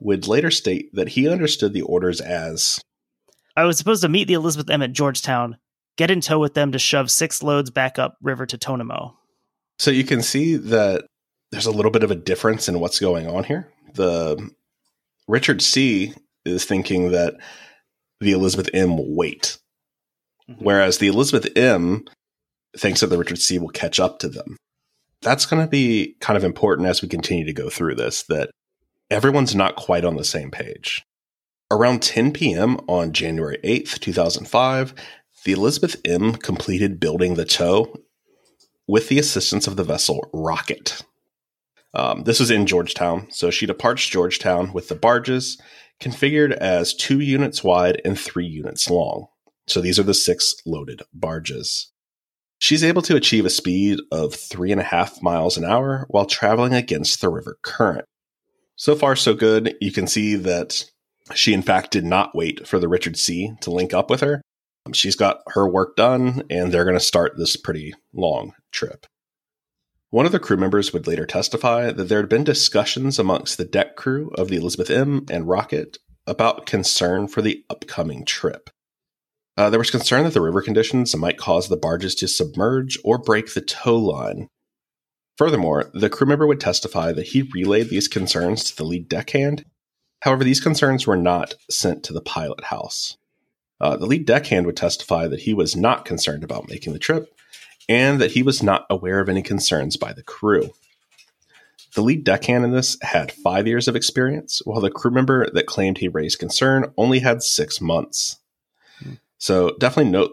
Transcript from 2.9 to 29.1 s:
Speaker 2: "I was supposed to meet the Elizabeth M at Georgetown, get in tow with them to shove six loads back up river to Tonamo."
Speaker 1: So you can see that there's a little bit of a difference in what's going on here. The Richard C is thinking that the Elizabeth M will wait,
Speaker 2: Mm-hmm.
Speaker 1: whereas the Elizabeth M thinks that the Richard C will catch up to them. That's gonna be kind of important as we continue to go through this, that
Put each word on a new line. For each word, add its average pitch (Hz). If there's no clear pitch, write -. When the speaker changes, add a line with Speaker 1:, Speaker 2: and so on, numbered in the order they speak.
Speaker 2:
"I 160
was 170
supposed 196
to 175
meet 196
the 180
Elizabeth 156
M 147
at 127
Georgetown, 127
get 165
in 180
tow 156
with 147
them 143
to 131
shove 135
six -
loads 143
back 131
up -
river 131
to 127
Tonamo." 120
Speaker 1:
So -
you 131
can 123
see 156
that 104
there's 101
a 113
little 107
bit 110
of 101
a 98
difference 92
in 87
what's 87
going 85
on 90
here. 170
The 85
Richard 117
C 117
is 90
thinking 92
that 87
the 101
Elizabeth 92
M 92
will 76
wait, -
Speaker 2:
Mm-hmm. 117
Speaker 1:
whereas 98
the 101
Elizabeth 120
M 104
thinks -
that 107
the 87
Richard 85
C 90
will 82
catch -
up -
to 85
them. -
That's 135
gonna 160
be 123
kind -
of 95
important 90
as 92
we 90
continue 82
to 78
go 67
through 80
this, 60
that 76